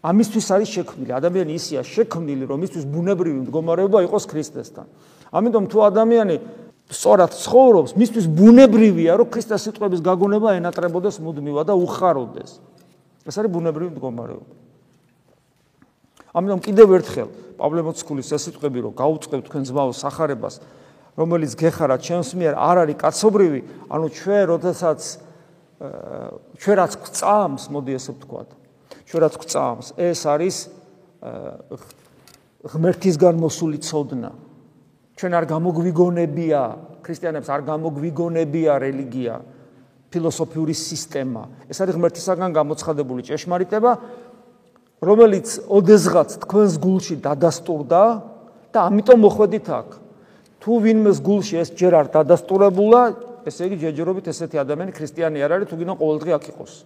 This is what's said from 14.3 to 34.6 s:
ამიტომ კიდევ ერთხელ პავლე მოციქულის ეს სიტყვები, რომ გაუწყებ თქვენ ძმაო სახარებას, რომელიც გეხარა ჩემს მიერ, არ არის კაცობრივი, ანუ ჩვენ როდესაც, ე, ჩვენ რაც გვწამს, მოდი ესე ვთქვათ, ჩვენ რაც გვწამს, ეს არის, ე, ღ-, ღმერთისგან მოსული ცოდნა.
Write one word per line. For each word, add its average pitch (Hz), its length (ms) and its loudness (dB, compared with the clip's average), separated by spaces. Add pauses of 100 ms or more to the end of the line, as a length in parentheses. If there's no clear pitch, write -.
ამიტომ 185 280 -2
კიდევ 208 320 8
ერთხელ 120 360 -2 (240)
პავლე 160 280 -2
მოციქულის 143 480 -8
ეს 147 140 -4
სიტყვები, 143 360 -8
რომ 110 140 -8
გაუწყებ 151 480 -2
თქვენ 143 220 -10
ძმაო 131 280 -2
სახარებას, 139 640 -6 (640)
რომელიც 160 360 -2
გეხარა 156 440 0
ჩემს 170 380 -6
მიერ, 165 180 -2
არ 175 240 2
არის 151 180 0
კაცობრივი, 175 640 2 (260)
ანუ 160 200 -6
ჩვენ 196 380 -2
როდესაც, 170 560 -2 (800)
ე, - 80 -14 (640)
ჩვენ 202 240 0
რაც 180 180 2
გვწამს, 190 680 -2
მოდი 139 280 -8
ესე 131 200 -8
ვთქვათ, - 360 -18 (520)
ჩვენ - 220 -6
რაც 151 120 2
გვწამს, 123 600 -6
ეს 175 280 -2
არის, 160 340 -2 (600)
ე, - 140 -16 (380)
ღ-, - 240 -18 (720)
ღმერთისგან 170 680 2
მოსული 160 460 -4
ცოდნა. 139 500 -8 (880)